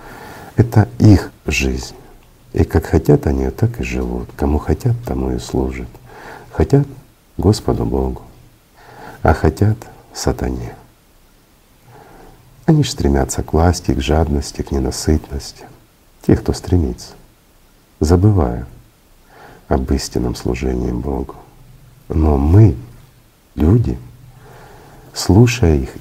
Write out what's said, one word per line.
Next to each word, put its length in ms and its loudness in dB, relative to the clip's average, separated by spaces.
Это 320 2
их 320 6
жизнь. 480 -4
И 120 2
как 220 0
хотят 400 2
они, 240 0
так 300 -4
и 40 -6
живут. 520 -6
Кому 220 0
хотят, 460 -2
тому 260 -4
и 80 -4
служат. 500 -6
Хотят 360 2
Господу 460 0
Богу, 380 -4
а 120 2
хотят 420 0
сатане. 640 -6
Они 160 4
ж 80 -2
стремятся 520 -2
к 100 -8
власти, 420 2
к 60 -2
жадности, 600 -2
к 80 -12
ненасытности. 960 -4
Те, 100 4
кто 160 -4
стремится, 640 -4
забывая 640 2
об 240 -2
истинном 420 -4
служении 580 -4
Богу. 440 -8
Но 280 2
мы, 400 6
люди, 440 0
слушая 600 4
их 140 -4